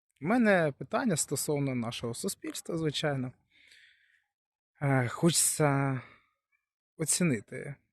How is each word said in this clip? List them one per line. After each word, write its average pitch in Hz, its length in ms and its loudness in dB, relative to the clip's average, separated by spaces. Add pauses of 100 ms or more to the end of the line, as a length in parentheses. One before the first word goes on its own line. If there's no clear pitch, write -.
(220)
У 139 40 -6
мене 196 520 4
питання 214 380 -2
стосовно 143 580 -2
нашого 117 400 -4
суспільства, - 640 -8
звичайно. 143 540 -2 (1500)
Е, 135 260 2
хочеться 139 920 2 (960)
оцінити, 143 800 -2 (180)